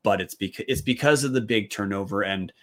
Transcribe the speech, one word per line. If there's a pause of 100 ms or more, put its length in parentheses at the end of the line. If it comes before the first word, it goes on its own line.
but
it's
beca-,
it's
because
of
the
big
turnover,
and,